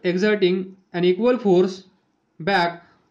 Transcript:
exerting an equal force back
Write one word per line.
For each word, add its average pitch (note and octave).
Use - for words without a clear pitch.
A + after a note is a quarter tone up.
exerting F#3
an F3
equal G#3+
force F#3
back E3+